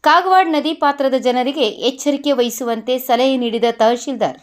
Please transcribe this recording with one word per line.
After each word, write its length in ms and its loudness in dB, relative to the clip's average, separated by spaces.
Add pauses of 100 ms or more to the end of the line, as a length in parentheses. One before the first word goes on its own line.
ಕಾಗವಾಡ 500 4
ನದಿ 220 0
ಪಾತ್ರದ 460 0
ಜನರಿಗೆ 440 0
ಎಚ್ಚರಿಕೆ 720 -2
ವಹಿಸುವಂತೆ 640 -2
ಸಲಹೆ 380 0
ನೀಡಿದ 340 -2
ತಹಶೀಲ್ದಾರ್. 720 -2